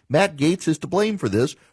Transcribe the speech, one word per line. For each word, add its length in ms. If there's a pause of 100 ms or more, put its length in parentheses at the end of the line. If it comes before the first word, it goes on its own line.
(100)
Matt 260
Gaetz 320
is 120
to 60
blame 300
for 140
this. 260 (160)